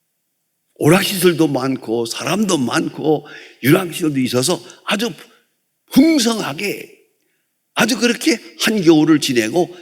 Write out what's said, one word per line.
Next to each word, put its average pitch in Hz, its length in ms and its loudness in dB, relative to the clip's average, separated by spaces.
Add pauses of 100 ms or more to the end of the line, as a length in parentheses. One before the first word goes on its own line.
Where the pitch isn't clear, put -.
(760)
오락시설도 175 720 2
많고 123 600 -4
사람도 185 500 -4
많고 147 720 -2 (360)
유람시설도 151 560 0
있어서 127 440 -2 (220)
아주 214 280 -4 (800)
풍성하게 208 1080 0 (720)
아주 226 260 0
그렇게 240 380 0 (220)
한겨울을 156 600 4
지내고 131 600 -2